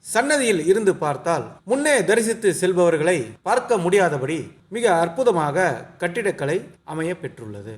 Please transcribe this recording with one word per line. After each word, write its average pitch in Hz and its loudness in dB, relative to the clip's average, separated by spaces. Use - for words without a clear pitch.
சன்னதியில் 240 2
இருந்து 196 4
பார்த்தால் 147 -2
முன்னே 277 2
தரிசித்து 220 2
செல்பவர்களை 175 2
பார்க்க 240 0
முடியாதபடி 165 0
மிக 214 0
அற்புதமாக 170 0
கட்டிடக்கலை 175 -2
அமைய 160 -6
பெற்றுள்ளது. 107 -14